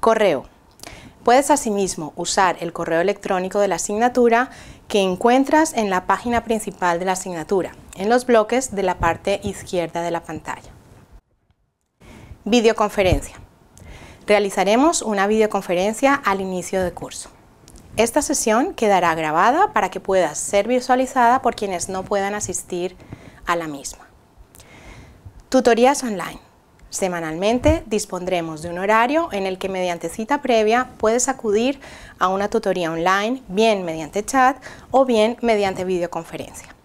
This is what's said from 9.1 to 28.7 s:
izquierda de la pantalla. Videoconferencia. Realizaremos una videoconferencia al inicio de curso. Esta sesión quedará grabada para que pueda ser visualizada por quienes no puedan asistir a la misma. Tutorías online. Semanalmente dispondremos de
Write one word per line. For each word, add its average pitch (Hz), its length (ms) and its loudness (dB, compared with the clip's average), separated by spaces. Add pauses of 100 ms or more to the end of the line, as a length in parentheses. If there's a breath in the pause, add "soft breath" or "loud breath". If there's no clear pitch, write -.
izquierda 175 580 -6
de 170 100 -4
la 170 120 -4
pantalla. - 480 -12 (1700 loud breath)
Videoconferencia. 208 920 2 (920 loud breath)
Realizaremos 208 760 2
una 202 240 0
videoconferencia 214 880 2
al 196 260 -2
inicio 185 420 -4
de 175 100 -4
curso. - 360 -14 (680)
Esta 240 260 2
sesión 262 500 0
quedará 180 420 2
grabada 190 600 2
para 196 160 0
que 190 100 -10
pueda 180 340 0
ser 202 340 0
visualizada 254 720 2
por 226 140 0
quienes 190 340 -6
no 190 140 -6
puedan 196 300 -2
asistir 180 640 -6 (480 loud breath)
a 175 120 -2
la 165 100 -4
misma. 139 420 -12 (1400 loud breath)
Tutorías 247 540 4
online. 170 340 -8 (520)
Semanalmente 190 960 0
dispondremos 180 800 -4
de 175 80 -10